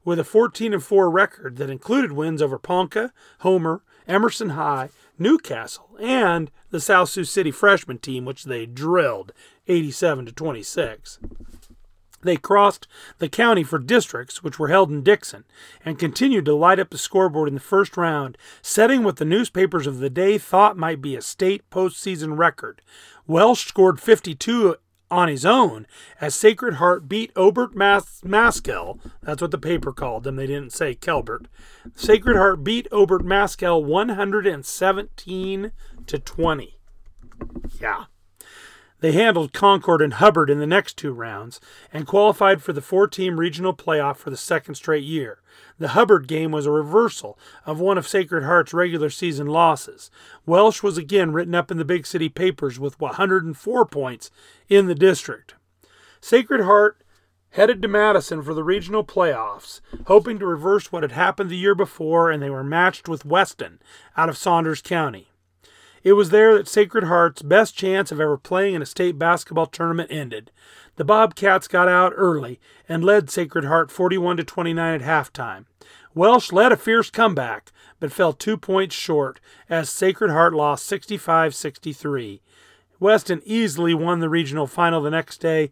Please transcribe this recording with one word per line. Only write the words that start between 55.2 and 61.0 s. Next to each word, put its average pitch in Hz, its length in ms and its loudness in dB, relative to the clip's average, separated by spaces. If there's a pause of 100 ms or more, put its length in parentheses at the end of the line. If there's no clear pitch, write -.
Sacred 247 400 2
Heart 208 420 4 (500)
headed 208 280 2
to 220 60 -2
Madison 202 560 0
for 156 100 -8
the 156 100 -6
regional 190 400 -2
playoffs, 117 800 -4 (240)
hoping 214 320 4
to 196 80 -8
reverse 180 460 -2
what 175 100 -6